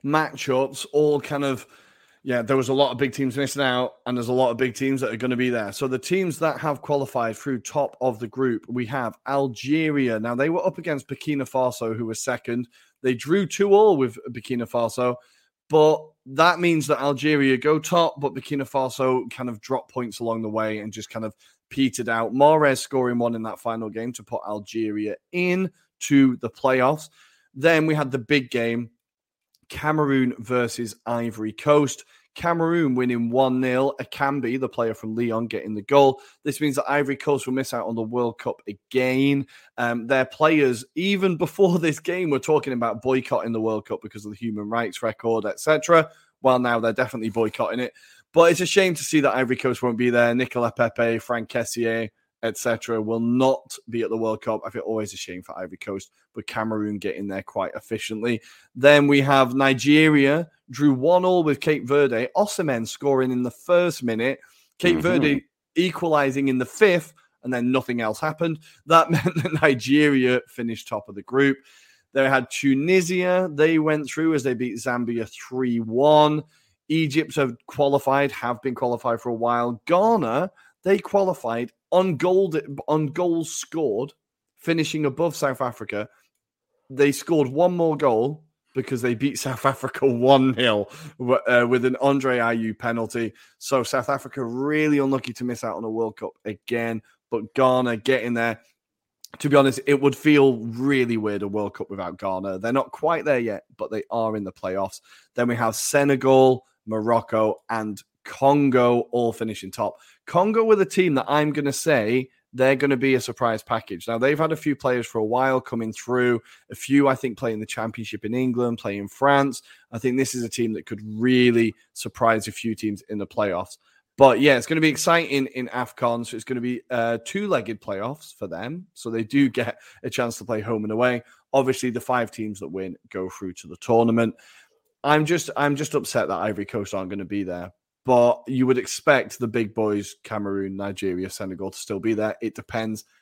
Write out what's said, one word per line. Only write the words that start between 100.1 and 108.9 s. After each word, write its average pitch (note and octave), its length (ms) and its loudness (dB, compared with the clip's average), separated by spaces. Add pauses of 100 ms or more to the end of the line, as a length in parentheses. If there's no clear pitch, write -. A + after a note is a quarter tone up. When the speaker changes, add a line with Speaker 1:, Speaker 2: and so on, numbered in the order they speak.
Speaker 1:
feel C#3 420 6
really A#2 600 -2
weird, G#2 240 -4
a G2+ 60 -4
World G#2 260 -4
Cup - 160 -10
without F#2 300 -10
Ghana. F#2+ 400 -4
They're A2+ 120 -4
not C3 200 -2
quite D#3+ 340 -2
there C#3 140 2
yet, A2+ 240 -4 (120)
but - 160 -8
they G#2+ 200 -6
are A2+ 240 -2
in G#2 80 -4
the F#2+ 100 -10
playoffs. F#2+ 480 -6 (320)
Then A#2+ 140 0
we A#2+ 80 0
have A2+ 200 0
Senegal, C3 880 4 (200)
Morocco, A2 720 0 (140)
and G#2+ 320 -6 (220)
Congo C3 800 4 (100)